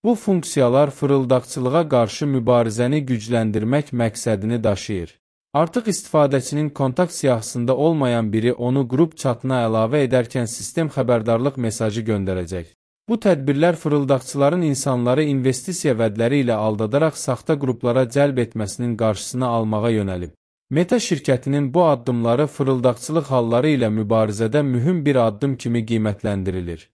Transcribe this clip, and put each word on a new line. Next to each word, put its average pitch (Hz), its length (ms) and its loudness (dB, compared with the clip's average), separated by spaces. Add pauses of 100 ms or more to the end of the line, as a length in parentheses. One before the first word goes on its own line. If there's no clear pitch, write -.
Bu 226 120 4
funksiyalar 147 720 2
fırıldaqçılığa 135 1000 0
qarşı 123 360 0
mübarizəni 123 840 2
gücləndirmək 113 800 -2 (100)
məqsədini 110 640 -2
daşıyır. 98 540 -4 (360)
Artıq 170 400 0
istifadəçinin 147 760 0
kontakt 143 440 -2
siyahısında 123 640 0
olmayan 127 560 0
biri 113 200 2
onu 127 340 0
qrup 156 300 2
chatına 127 500 -2
əlavə 113 400 2
edərkən 120 400 0
sistem - 400 -4
xəbərdarlıq 120 680 0
mesajı 113 440 -2
göndərəcək. 92 640 -4 (440)
Bu 233 100 2
tədbirlər 156 560 2
fırıldaqçıların 143 880 0
insanları 135 600 0
investisiya 135 760 -2
vədləri 117 460 0
ilə 117 100 2 (120)
aldadaraq 113 500 0
saxta 143 420 -2
qruplara 127 440 0
cəlb 131 420 0
etməsinin 113 520 -6
qarşısını 117 500 -2
almağa 113 440 0
yönəlib. 95 400 -2 (400)
Meta 175 240 2
şirkətinin 139 800 -2
bu 180 100 4
addımları 123 640 2
fırıldaqçılıq 131 800 0
halları 127 480 2
ilə 117 160 2
mübarizədə 110 720 0
mühüm 139 420 0
bir 143 100 2
addım 120 420 0
kimi 117 320 -2
qiymətləndirilir. 98 1040 -2